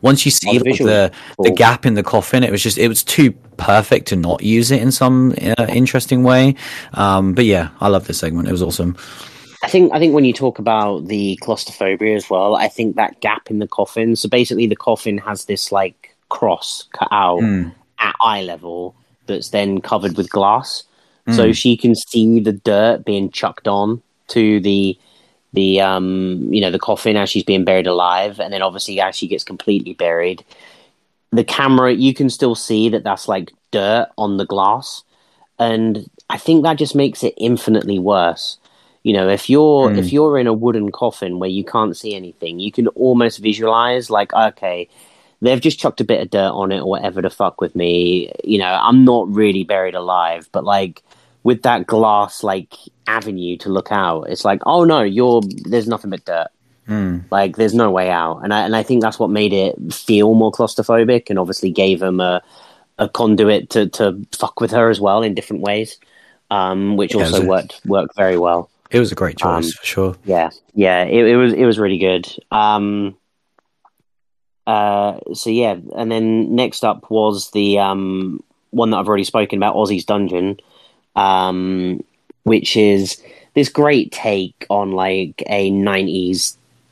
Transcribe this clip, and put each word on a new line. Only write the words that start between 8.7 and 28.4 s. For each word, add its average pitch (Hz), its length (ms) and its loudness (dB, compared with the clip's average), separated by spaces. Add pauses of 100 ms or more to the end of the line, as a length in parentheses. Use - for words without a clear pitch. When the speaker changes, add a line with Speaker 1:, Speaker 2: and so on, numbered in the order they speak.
Speaker 2:
I - 60 -4
think, 180 240 6
I 151 80 0
think 160 160 4
when 147 80 6
you 123 100 4
talk 127 240 -2
about 104 500 -2
the 101 340 -2
claustrophobia 107 760 -2
as 98 140 -6
well, 98 260 2
I 104 140 0
think 110 260 -4
that - 240 -2
gap 107 320 -6
in 107 80 -4
the 104 80 -6
coffin, 113 480 -2
so 110 140 -6
basically 120 380 0
the 107 100 0
coffin 110 420 -2
has 101 260 -10
this, - 260 -6
like, 98 440 -6 (140)
cross - 640 -4
cut - 180 -4
out 90 300 0
Speaker 1:
Mm. 95 320 -2 (260)
Speaker 2:
at 107 220 -4
eye 107 220 2
level 87 520 -12 (320)
that's - 220 -8
then 101 320 -2
covered 95 340 -4
with 87 140 -4
glass. 104 540 0 (480)
So 117 180 4
Speaker 1:
Mm. 113 60 2
Speaker 2:
she 120 220 2
can 120 160 2
see 113 460 2
the 107 140 0
dirt 107 520 0
being 98 240 -2
chucked - 380 -6
on 101 340 -2 (280)
to 107 320 2
the, 98 360 0 (540)
the, 95 300 2
um, 92 720 0
you 107 80 2
know, 95 100 0
the 95 80 -4
coffin 107 380 0
as 98 120 0
she's 98 140 -2
being 95 220 2
buried 92 220 2
alive, 90 520 0
and 98 140 -6